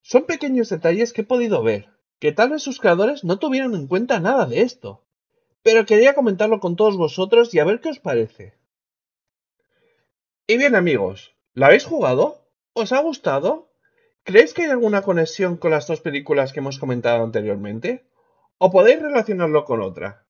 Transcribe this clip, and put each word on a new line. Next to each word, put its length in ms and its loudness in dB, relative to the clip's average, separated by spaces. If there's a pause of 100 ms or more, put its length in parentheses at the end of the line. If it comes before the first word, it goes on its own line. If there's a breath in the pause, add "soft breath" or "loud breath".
Son 220 0
pequeños 460 -4
detalles 440 -2
que 80 -6
he 40 -6
podido 360 -2
ver, 280 -2 (300)
que 120 0
tal 180 0
vez 120 -6
sus 180 -10
creadores 440 0
no 140 -2
tuvieron 380 -4
en 120 -8
cuenta 320 -2
nada 260 0
de 160 -4
esto, 420 -8 (580)
pero 240 4
quería 280 6
comentarlo 460 0
con 160 -4
todos 220 2
vosotros 560 2
y 60 4
a 40 4
ver 160 0
qué 100 -8
os 100 -10
parece. 560 -4 (1900)
Y 120 2
bien, 180 2
amigos, 580 -2 (200)
¿lo 120 0
habéis 200 8
jugado? 640 -2 (240)
¿Os 180 -4
ha 100 0
gustado? 720 -4 (520)
¿Creéis 300 4
que 100 -4
hay 80 -2
alguna 300 0
conexión 540 -2
con 160 -2
las 160 0
dos 140 -6
películas 500 -2
que 80 -10
hemos 200 -8
comentado 440 -2
anteriormente? 800 -6 (520)
¿O 140 4
podéis 300 6
relacionarlo 640 0
con 180 -4
otra? 480 -10